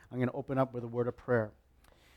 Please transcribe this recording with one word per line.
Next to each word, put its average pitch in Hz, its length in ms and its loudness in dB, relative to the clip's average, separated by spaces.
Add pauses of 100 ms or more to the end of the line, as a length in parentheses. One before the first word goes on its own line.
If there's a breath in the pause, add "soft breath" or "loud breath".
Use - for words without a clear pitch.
(120)
I'm 123 80 -4
gonna 123 140 2
open 135 240 -4
up 131 160 2
with 120 100 -6
a 120 40 -8
word 120 200 0
of 120 80 -4
prayer. 110 360 2 (640 soft breath)